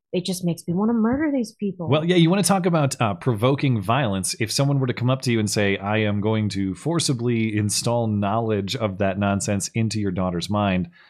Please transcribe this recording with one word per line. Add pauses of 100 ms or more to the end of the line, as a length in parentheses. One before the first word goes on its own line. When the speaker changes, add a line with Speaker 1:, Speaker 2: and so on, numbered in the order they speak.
(120)
Speaker 1:
it
just
makes
me
wanna
murder
these
people.
Speaker 2:
Well,
yeah,
you
wanna
talk
about,
uh,
provoking
violence.
If
someone
were
to
come
up
to
you
and
say,
"I
am
going
to
forcibly
install
knowledge
of
that
nonsense
into
your
daughter's
mind," (200)